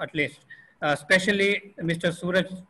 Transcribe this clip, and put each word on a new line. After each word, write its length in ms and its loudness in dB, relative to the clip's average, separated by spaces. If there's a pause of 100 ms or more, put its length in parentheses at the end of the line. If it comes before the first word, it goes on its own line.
at 140 -8
least. 260 -2 (420)
Uh, 60 0
especially 920 2
Mister 340 -2
Suraj 340 0 (240)